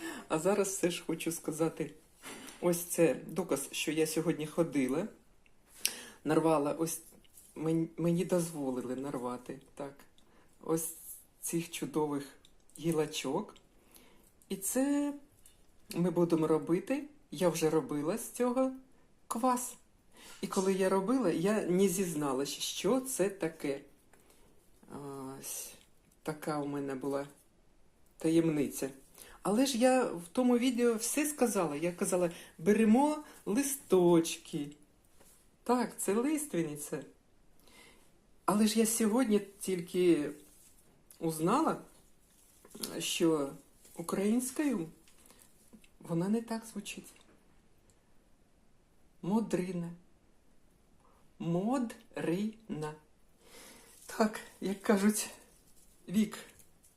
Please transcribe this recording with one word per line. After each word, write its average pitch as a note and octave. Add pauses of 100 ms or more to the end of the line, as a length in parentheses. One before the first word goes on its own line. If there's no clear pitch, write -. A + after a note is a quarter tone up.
(280)
А D#3+
зараз G3
все -
ж E3+
хочу E3
сказати. D#3 (720)
Ось E3+
це D#3+ (100)
доказ, E3
що -
я D#3
сьогодні D#3
ходила. D3+ (1160)
Нарвала D#3
ось, - (560)
мен-, E3
мені E3+
дозволили C#3+
нарвати, B2+ (160)
так, C#3 (680)
ось - (460)
цих E3+
чудових D3 (500)
гілочок. D3+ (960)
І G3
це C#4+ (800)
ми F3
будемо E3+
робити, E3 (260)
я F3
вже D#3+
робила D3+
з -
цього B3+ (560)
квас. B3 (640)
І G3+
коли F#3+
я F#3+
робила, F#3+
я F3+
не F#3
зізналася, D3+
що B3
це G3
таке. D#3 (1600)
Ось - (480)
така D3+
у C#3+
мене C#3
була C#3 (920)
таємниця. D#3+ (520)
Але G#3+
ж C4
я B3+
в E3+
тому B3
відео A#3+
все C#4
сказала. G#3
Я E3+
казала: F3+ (280)
беремо A3+ (280)
листочки. F3 (1000)
Так, A#3+
це -
лиственниця. E3+ (1400)
Але G#3+
ж G#3+
я A3
сьогодні G#3+ (200)
тільки F3 (880)
узнала, E3+ (1160)
що D#3+ (440)
українською G#3 (1120)
вона E3+
не A3+
так A3+ (100)
звучить. - (2000)
Модрина. F3+ (1500)
Модрина. F3 (1120)
Так, - (200)
як F#3+
кажуть, G#3 (800)
вік G3 (580)